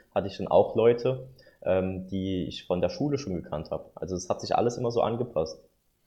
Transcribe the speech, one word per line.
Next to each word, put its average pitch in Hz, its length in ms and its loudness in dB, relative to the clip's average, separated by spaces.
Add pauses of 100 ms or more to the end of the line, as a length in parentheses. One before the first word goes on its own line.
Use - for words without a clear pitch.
(140)
hatte 98 140 -2
ich 98 100 -10
dann 98 100 -4
auch - 280 6
Leute, 120 520 4 (360)
ähm, 92 440 0
die 95 380 -2
ich - 200 -10
von 90 160 0
der 87 80 4
Schule 143 280 -2
schon 95 180 -6
gekannt 78 360 -8
hab. - 240 -8
Also 90 200 -6
es 87 140 -6
hat - 120 -2
sich - 140 -2
alles 120 220 2
immer 120 140 -2
so 117 100 2
angepasst. 113 600 -2 (460)